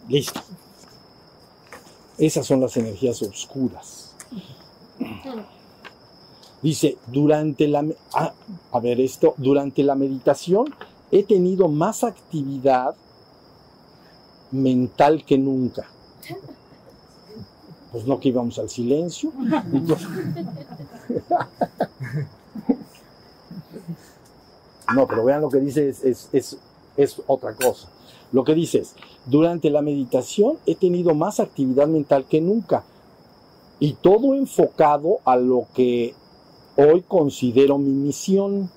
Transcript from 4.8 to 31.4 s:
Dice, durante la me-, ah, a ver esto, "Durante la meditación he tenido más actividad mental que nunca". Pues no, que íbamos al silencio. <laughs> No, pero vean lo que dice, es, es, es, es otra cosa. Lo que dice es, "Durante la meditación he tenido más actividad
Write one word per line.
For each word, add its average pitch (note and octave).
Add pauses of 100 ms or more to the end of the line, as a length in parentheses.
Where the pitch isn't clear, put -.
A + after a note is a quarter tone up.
Dice, D3 (100)
durante D3
la D3
me-, D#3 (180)
ah, - (400)
a A#2+
ver A#2+
esto, C3+
"Durante C#3
la C#3
meditación C#3 (460)
he G3
tenido F#3
más E3+
actividad C3+ (1600)
mental C3
que C#3
nunca". C3 (2000)
Pues A2+
no, C3+
que -
íbamos A#2+
al G#2+
silencio. D#3
<laughs> C4+ (4000)
No, C3
pero A2+
vean C#3+
lo D3
que C3+
dice, C#3
es, -
es, -
es, - (400)
es C#3+
otra A2+
cosa. - (460)
Lo B2+
que D#3
dice D#3+
es, - (300)
"Durante D#3+
la D3
meditación D3
he E3
tenido F3
más F3+
actividad C#3